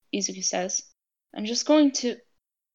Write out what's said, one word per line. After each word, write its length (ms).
Izuku 300
says. 400
"I'm 100
just 200
going 280
to, 240